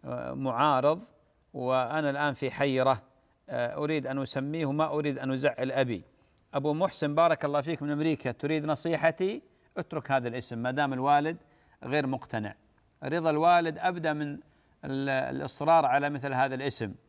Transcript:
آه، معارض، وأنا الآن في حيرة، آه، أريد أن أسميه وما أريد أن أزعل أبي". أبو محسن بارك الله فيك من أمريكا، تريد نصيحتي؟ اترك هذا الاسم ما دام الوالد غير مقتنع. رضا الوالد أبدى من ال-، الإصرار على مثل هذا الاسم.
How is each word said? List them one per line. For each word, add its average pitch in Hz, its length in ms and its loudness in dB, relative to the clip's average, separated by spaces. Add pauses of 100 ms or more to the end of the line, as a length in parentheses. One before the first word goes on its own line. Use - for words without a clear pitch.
آه، 123 300 -6
معارض، 135 680 2 (500)
وأنا 131 560 0
الآن 143 240 0
في 131 160 -2
حيرة، 131 520 2 (460)
آه، 120 260 -2
أريد 147 320 -2
أن 135 160 -4
أسميه 143 440 -4
وما 151 200 0
أريد 147 320 -2
أن 131 140 -2
أزعل 131 400 0
أبي". 123 320 0 (500)
أبو 147 200 0
محسن 160 400 -2
بارك 165 300 4
الله 143 160 0
فيك 143 220 -4
من 147 80 -4
أمريكا، 147 420 0
تريد 151 340 -2
نصيحتي؟ 165 760 0 (340)
اترك 160 340 -6
هذا 131 180 2
الاسم 117 300 -6
ما 120 120 -2
دام 135 220 0
الوالد 147 440 2 (480)
غير 139 220 0
مقتنع. 117 480 -4 (480)
رضا 160 280 0
الوالد 165 480 4
أبدى 175 340 0
من 147 260 -4 (460)
ال-، 139 240 -2
الإصرار 139 800 2
على 139 240 2
مثل 139 240 -4
هذا 131 200 2
الاسم. 131 400 -4 (140)